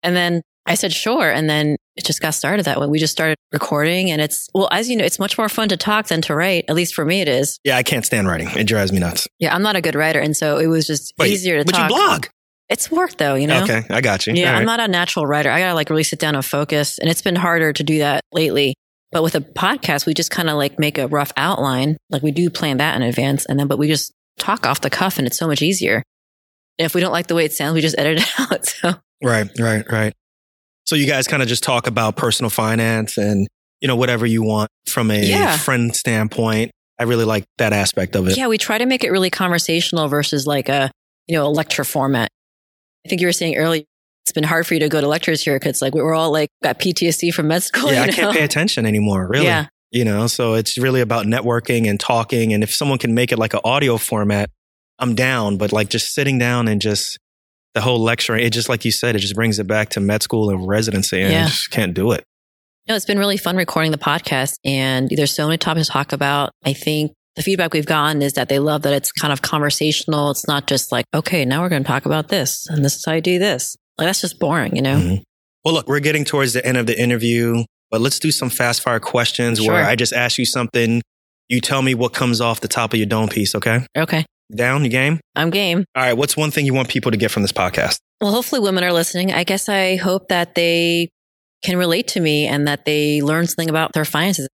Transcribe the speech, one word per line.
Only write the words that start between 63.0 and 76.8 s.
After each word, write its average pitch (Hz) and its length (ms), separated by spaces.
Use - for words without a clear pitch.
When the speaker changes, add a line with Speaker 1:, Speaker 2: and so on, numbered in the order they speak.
Speaker 1:
been 202 120
really 202 200
fun 175 180
recording 160 360
the 151 60
podcast, 143 640
and 131 480
there's 147 240
so 151 120
many 160 100
topics 160 300
to - 80
talk 143 180
about. 143 380
I 139 80
think 151 380
the 165 60
feedback 180 300
we've 151 140
gotten 151 360
is 139 100
that 127 160
they 139 100
love 147 240
that 143 100
it's 139 200
kind 147 200
of 131 80
conversational. 147 920
It's - 160
not 143 180
just - 240
like, 120 140
"Okay, 156 300
now 139 180
we're 180 60
gonna 147 160
talk 135 220
about 156 220
this, - 400
and 151 160
this 139 120
is - 100
how 160 60
you 160 80
do 180 180
this." 175 380
Like, 156 120
that's 190 120
just - 200
boring, 147 340
you 127 80
know? 135 140
Speaker 2:
Mm-hmm. 92 180
Well, 165 100
look, - 140
we're 143 120
getting 151 240
towards 135 300
the 123 120
end 127 100
of 120 100